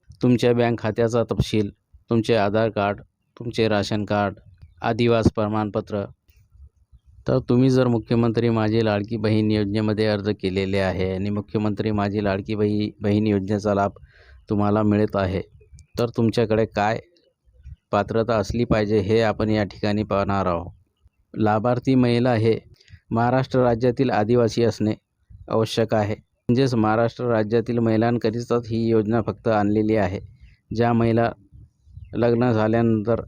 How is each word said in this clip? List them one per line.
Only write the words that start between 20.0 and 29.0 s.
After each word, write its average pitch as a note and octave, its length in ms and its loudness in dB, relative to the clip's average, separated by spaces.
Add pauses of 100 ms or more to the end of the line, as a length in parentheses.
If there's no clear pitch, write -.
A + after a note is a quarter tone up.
पाहणार G2 420 -2
आहोत. E2+ 260 -4 (640)
लाभार्थी A#2 640 0
महिला B2 380 2
हे A2+ 240 2 (560)
महाराष्ट्र B2 460 0
राज्यातील B2 500 2
आदिवासी A2+ 540 2
असणे G#2+ 300 0 (560)
आवश्यक A2 440 -2
आहे. G#2+ 220 0
म्हणजेच B2 580 -4
महाराष्ट्र A2+ 520 0
राज्यातील A#2 540 0
महिलांकरिताच A#2 880 0
ही A2+ 220 -2
योजना A2 320 2